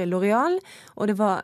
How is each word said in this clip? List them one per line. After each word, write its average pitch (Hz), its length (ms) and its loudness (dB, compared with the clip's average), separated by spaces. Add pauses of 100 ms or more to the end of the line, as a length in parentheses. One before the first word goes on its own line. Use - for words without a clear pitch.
L'Oreal, 214 520 2 (380)
og 214 120 -2
det 208 80 0
var 196 280 0